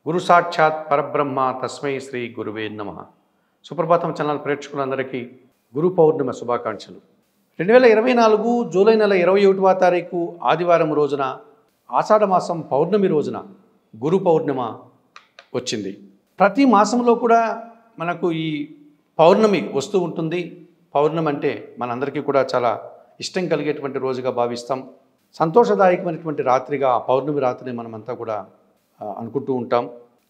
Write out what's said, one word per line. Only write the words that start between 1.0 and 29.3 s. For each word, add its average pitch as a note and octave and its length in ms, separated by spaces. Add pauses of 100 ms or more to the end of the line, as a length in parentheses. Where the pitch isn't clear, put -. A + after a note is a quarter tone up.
తస్మై C3+ 360
శ్రీ A#2+ 400
గురువే A2 300
నమః. G#2 280 (680)
సుప్రభాతం E3 460
ఛానల్ D3 280
ప్రేక్షకులందరికీ C3+ 920 (460)
గురు D#3+ 120
పౌర్ణిమ D#3 420
శుభాకాంక్షలు. A#2 640 (640)
రెండు F3+ 140
వేల B3+ 120
ఇరవై A3+ 280
నాలుగు A3+ 580
జూలై G3+ 240
నెల G#3+ 180
ఇరవై F#3+ 320
ఒకటవ F#3+ 280
తారీఖు F3+ 680
ఆదివారం D#3+ 520
రోజున, C#3 420 (560)
ఆషాఢ G#3 320
మాసం F3 360
పౌర్ణమి F3 480
రోజున B2+ 340 (600)
గురు E3 120
పౌర్ణిమ D3 440 (920)
వచ్చింది. G#2+ 440 (420)
ప్రతి G3+ 240
మాసంలో A#3 500
కూడా A3+ 480 (360)
మనకు E3+ 340
ఈ D#3 360 (500)
పౌర్ణమి G3 560
వస్తూ C#3 240
ఉంటుంది. E3+ 680 (260)
పౌర్ణమి D#3 340
అంటే C3+ 500
మనందరికీ B2+ 420
కూడా C#3 340
చాలా A#2+ 260 (400)
ఇష్టం F3+ 280
కలిగేటువంటి D3 500
రోజుగా C3 320
భావిస్తాం. A#2+ 580 (460)
సంతోషదాయకమైనటువంటి E3+ 1080
రాత్రిగా C3 480
ఆ A#2+ 80
పౌర్ణమి C#3 420
రాత్రిని B2 360
మనమంతా A2+ 380
కూడా, G#2+ 320 (560)
ఆ, G#2 160
అనుకుంటూ B2+ 360